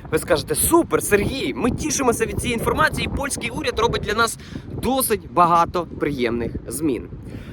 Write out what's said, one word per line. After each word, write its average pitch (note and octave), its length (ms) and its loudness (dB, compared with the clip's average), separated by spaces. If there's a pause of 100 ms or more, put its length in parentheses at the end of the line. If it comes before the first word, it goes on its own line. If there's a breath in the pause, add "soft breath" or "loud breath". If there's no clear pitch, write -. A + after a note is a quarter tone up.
(120)
Ви D#3+ 80 2
скажете: D3+ 360 0
"Супер, A#3+ 480 4
Сергій, G3+ 500 0
ми G#3 180 0
тішимося A#3+ 540 0
від G3+ 140 -4
цієї A#3 200 -2
інформації, A#3 580 0
польський C4 320 -4
уряд C4 300 -4
робить - 220 2
для G#3 120 -2
нас A3+ 260 0 (320 loud breath)
досить G#3+ 600 0
багато E3+ 560 4 (120)
приємних A#2+ 520 -2 (160)
змін". B2 400 -2 (460 loud breath)